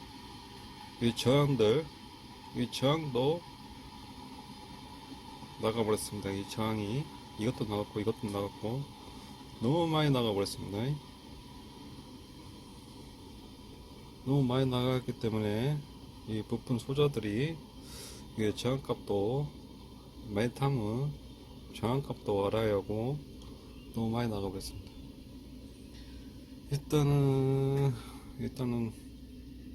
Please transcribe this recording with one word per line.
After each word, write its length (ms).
이 120
저항들, 720
이 140
저항도 720
나가버렸습니다. 680
이 180
저항이 560
이것도 280
나갔고, 340
이것도 300
나갔고, 520
너무 260
많이 220
나가버렸습니다. 680
너무 180
많이 220
나갔기 560
때문에 560
이 200
부품 300
소자들이 800
이게 160
저항값도 1080
많이 240
타면 580
저항값도 720
알아야 280
하고 440
너무 160
많이 200
나가고 260
있습니다. 360
일단은, 1200
일단은 520